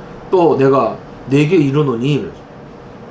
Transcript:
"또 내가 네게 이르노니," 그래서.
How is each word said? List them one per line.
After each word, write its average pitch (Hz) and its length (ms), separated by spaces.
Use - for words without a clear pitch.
"또 160 280
내가 131 400
네게 151 260
이르노니," 139 640
그래서. 85 160